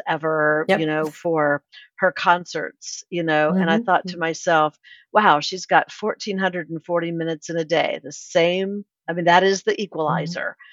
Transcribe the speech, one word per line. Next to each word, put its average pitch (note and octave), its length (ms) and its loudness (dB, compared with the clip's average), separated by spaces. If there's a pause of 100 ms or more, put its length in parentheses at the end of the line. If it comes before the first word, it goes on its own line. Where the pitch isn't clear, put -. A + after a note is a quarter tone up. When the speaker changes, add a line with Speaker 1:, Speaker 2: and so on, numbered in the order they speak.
Speaker 1:
ever, D#3 600 0
Speaker 2:
Yep. F#3+ 120 2
Speaker 1:
you D#3+ 60 -2
know, D#3 240 -2
for D3+ 520 0 (340)
her F#3 160 2
concerts, - 960 -2
you F3 140 -4
know, D#3 360 2
and F3 120 2
I E3 80 4
Speaker 2:
Mm-hmm. A#3+ 60 -4
Speaker 1:
thought F3+ 240 2
to F3+ 100 -10
myself, D#3+ 600 0 (340)
"Wow, F#3 280 4
she's F3+ 260 -8
got - 260 2
fourteen G#3 460 -6
hundred F3+ 320 -2
and D#3+ 140 -10
forty E3+ 280 -2
minutes E3 380 -6
in E3 60 -6
a E3 80 -2
day." D#3+ 380 0
The D3 100 -14
same, F#3+ 720 0 (240)
I E3+ 60 -4
mean, E3+ 120 -4
that F3 160 8
is F#3+ 200 2
the G#3+ 100 -2
Speaker 2:
Mm-hmm. A3 100 -6
Speaker 1:
equalizer, E3 760 -4 (160)